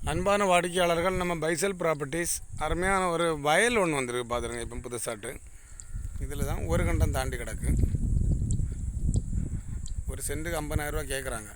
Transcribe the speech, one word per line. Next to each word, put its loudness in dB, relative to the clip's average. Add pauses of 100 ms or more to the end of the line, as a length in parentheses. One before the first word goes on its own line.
அன்பான 2
வாடிக்கையாளர்கள், 4
நம்ம 0
பைசல் 0
ப்ராப்பர்ட்டிஸ் 0 (260)
அருமையான 2
ஒரு 2
வயல் 6
ஒண்ணு 4
வந்திருக்கு -2
பாத்துருங்க. -2
இப்ப -6
புதுசாட்டு -6 (800)
இதுல -4
தான் -2
ஒரு 2
கண்டம் 2
தாண்டி -2
கிடக்கு. -4 (2500)
ஒரு -6
சென்ட்டுக்கு -2
ஐம்பதாயிரம் -2
ரூபா -2 (100)
கேக்குறாங்க. -6